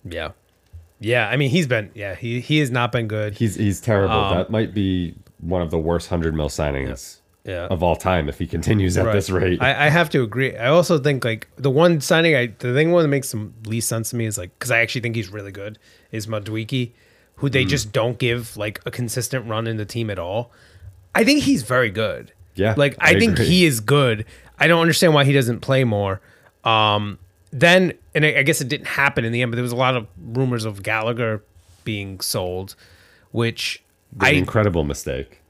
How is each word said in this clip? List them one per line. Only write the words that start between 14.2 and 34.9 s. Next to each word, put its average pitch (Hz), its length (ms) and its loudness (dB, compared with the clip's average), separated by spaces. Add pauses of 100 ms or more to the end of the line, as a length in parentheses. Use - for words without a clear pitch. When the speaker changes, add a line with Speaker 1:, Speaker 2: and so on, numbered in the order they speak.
Speaker 1:
is, 104 120 -6
like, 92 200 -12
'cause 120 120 -8
I 117 80 4
actually 113 240 0
think 117 140 -4
he's 101 120 -6
really 101 240 -14
good, 101 260 -14 (340)
is 110 140 -8
Madueke, 110 680 -6 (440)
who 143 140 -2
they 127 160 2
Speaker 2:
Mm. - 20 -2
Speaker 1:
just 110 240 -2
don't 123 260 0
give, 120 380 -2
like, 104 300 -8
a 120 40 -6
consistent 120 560 -6
run 113 200 -4
in 113 100 -4
the 107 80 -6
team 113 240 -6
at 98 100 -6
all. 95 320 -6 (640)
I - 100 -2
think 277 180 0
he's 254 200 -2
very 123 280 -2
good. 90 420 -8 (220)
Speaker 2:
Yeah, 104 220 0
Speaker 1:
Like, 143 220 0
I 160 120 4
Speaker 2:
I 190 80 4
Speaker 1:
think 220 160 4
Speaker 2:
agree. 123 140 2
Speaker 1:
he 180 180 6
is 120 140 2
good. 117 440 2 (340)
I 147 80 4
don't 170 140 6
understand 165 320 4
why 143 120 6
he 139 100 4
doesn't 120 260 2
play 135 240 2
more. 101 380 0 (420)
Um, 104 540 2 (340)
then, 175 400 6 (220)
and 151 100 2
I, 147 140 2
I 139 40 2
guess 147 200 0
it 127 60 -6
didn't 143 180 -6
happen 139 400 0
in 113 60 -2
the 120 100 0
end, 120 80 -2
but 117 60 -4
there 123 60 -2
was 120 100 -4
a 117 40 -4
lot 127 200 2
of 107 100 -6 (260)
rumors 123 320 0
of 98 180 -8
Gallagher 110 600 -2 (420)
being 98 360 -8
sold, 92 540 -6 (580)
which - 500 -4 (380)
Speaker 2:
An 131 60 4
Speaker 1:
I 139 40 6
Speaker 2:
incredible 104 540 2
mistake. 69 640 -6